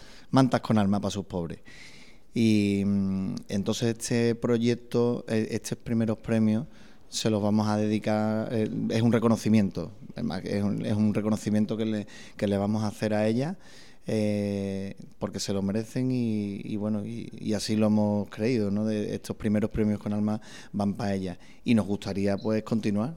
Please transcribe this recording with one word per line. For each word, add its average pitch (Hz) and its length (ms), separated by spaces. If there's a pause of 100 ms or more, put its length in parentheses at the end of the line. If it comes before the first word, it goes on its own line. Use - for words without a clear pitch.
(320)
Mantas 131 300
con 113 180
alma 101 220
pa' 98 100
sus 95 140
pobres. 87 340 (760)
Y, 104 520
mm, 98 500 (140)
entonces 107 480
este 117 380
proyecto, 120 920
eh, 110 240
estos 117 260
primeros 113 400
premios 110 480 (440)
se - 200
los 107 120
vamos 104 260
a 107 80
dedicar, 107 800
eh, 110 160 (220)
es 113 100
un 117 100
reconocimiento, 107 800 (240)
es 90 80
más, 92 220
es 101 180
un, 107 220
es 113 80
un 107 200
reconocimiento 107 640
que 110 100
le, 107 220 (300)
que 107 100
le 101 100
vamos 107 260
a 107 40
hacer 107 280
a 107 120
ella, 131 300 (480)
eh, 101 880 (220)
porque 98 220
se - 140
lo 98 80
merecen 113 500
y, 107 520
y 110 140
bueno, 104 280
y, 113 240 (100)
y - 140
así 104 220
lo 107 120
hemos 104 420
creído, 107 420
¿no? 104 140
De 107 300
estos 101 200
primeros 107 360
premios 104 280
Con 104 140
Alma 104 260 (320)
van 101 240
pa' 101 180
ella. 95 240 (260)
Y 123 120
nos 104 100
gustaría, 98 520
pues, 110 260
continuar. 110 540